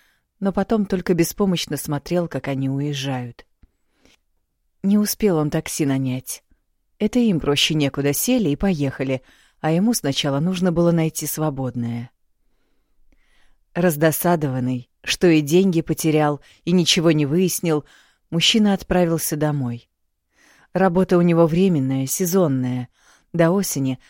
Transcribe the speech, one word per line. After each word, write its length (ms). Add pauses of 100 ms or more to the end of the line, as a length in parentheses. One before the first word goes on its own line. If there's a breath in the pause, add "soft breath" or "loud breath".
(400 soft breath)
но 120
потом 340
только 280
беспомощно 640
смотрел, 500
как 220
они 200
уезжают. 760 (1400 soft breath)
Не 160
успел 380
он 140
такси 360
нанять. 560 (560)
Это 220
им 180
проще 360
некуда, 380
сели 360
и 80
поехали, 680 (380 soft breath)
а 100
ему 240
сначала 460
нужно 320
было 180
найти 360
свободное. 840 (1600)
Раздосадованный, 1160 (140)
что 240
и 120
деньги 400
потерял, 600 (240 soft breath)
и 80
ничего 400
не 120
выяснил, 600 (440 soft breath)
мужчина 460
отправился 600
домой. 520 (840 soft breath)
Работа 440
у 60
него 240
временная, 600
сезонная. 840 (440 soft breath)
До 200
осени 580